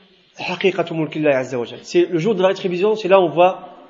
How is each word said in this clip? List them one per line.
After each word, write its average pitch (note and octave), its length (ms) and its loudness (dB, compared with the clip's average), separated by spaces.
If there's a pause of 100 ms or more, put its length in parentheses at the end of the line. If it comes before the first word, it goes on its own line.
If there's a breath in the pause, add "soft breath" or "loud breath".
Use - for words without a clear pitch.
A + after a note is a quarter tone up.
(380)
حقيقة F3 560 -2
ملك D#3 220 -4
الله D3+ 140 2
عز C3 240 0
وجل. A#2 300 -8
C'est F3 220 2
le F3 120 -4
jour G3+ 160 0
de F3+ 80 -2
la F#3 60 4
rétribution, F#3+ 480 -2
c'est G3+ 120 -6
là F#3+ 120 6
où F#3 40 2
on E3 60 0
voit F3 380 2 (200)